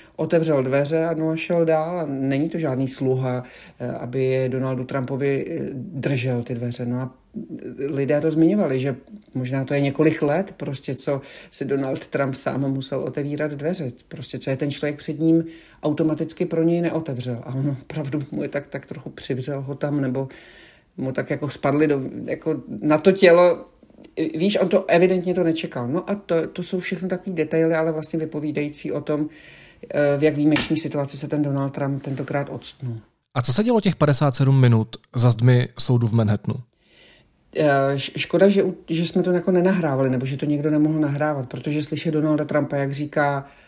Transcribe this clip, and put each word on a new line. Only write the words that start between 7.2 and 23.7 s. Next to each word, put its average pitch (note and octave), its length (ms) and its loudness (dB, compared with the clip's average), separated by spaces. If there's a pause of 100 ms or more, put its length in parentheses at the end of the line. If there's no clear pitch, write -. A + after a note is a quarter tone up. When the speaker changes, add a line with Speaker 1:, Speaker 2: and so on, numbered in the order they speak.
Speaker 1:
lidé C#3 420 0
to D#3+ 100 2
zmiňovali, D#3+ 500 4
že C3+ 160 -2 (380)
možná C3 300 -2
to C#3+ 100 -2
je C#3+ 60 2
několik D#3 420 2
let, D#3 340 0
prostě, C#3 380 -6
co C#3 260 -2 (300)
si - 140 -8
Donald C3+ 420 -2
Trump C3+ 280 0
sám C3+ 380 -2
musel C3+ 280 -4
otevírat D3 500 -4
dveře. D3 420 -4 (160)
Prostě, - 300 -12
co - 120 -6
je C3+ 60 0
ten C#3+ 140 -2
člověk C#3+ 260 -4
před D3 240 -8
ním E3 240 4 (380)
automaticky D#3 640 0
pro E3 160 0
něj E3+ 180 2
neotevřel. B2+ 640 -4
A C3 100 -10
ono C3+ 280 -2
opravdu C#3+ 480 -6
mu D3 120 -4
je C#3+ 60 -4
tak, C#3+ 180 -6
tak - 200 -12
trochu - 240 -12
přivřel C#3 500 -6
ho C3+ 140 -6
tam, C#3+ 260 -2
nebo C3+ 280 -2 (680)
mu C3 160 -4
tak C3+ 180 -4
jako D3 180 -4
spadli D3 380 2
do, C#3 160 0 (220)
jako D3+ 380 -4 (200)
na D#3 160 4
to G3 140 6
tělo. F3 540 6 (680)